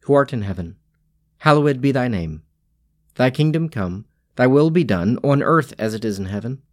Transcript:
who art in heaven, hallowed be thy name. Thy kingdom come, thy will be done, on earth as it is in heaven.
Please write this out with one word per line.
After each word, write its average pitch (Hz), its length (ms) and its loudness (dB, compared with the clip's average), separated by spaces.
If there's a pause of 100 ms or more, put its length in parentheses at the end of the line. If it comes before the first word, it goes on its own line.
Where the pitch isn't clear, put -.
who 143 120 0
art 139 180 2
in 117 120 -6
heaven, 90 320 -8 (640)
hallowed 147 420 2
be 139 100 2
thy 127 160 0
name. 80 360 -6 (720)
Thy 127 160 2
kingdom 156 380 0
come, 98 360 -6 (300)
thy 127 100 2
will 143 240 4
be 165 140 2
done, 104 400 0
on 143 180 2
earth 156 380 0
as 110 140 -4
it 110 120 -8
is 101 140 -4
in 98 60 -6
heaven. 110 360 -8 (120)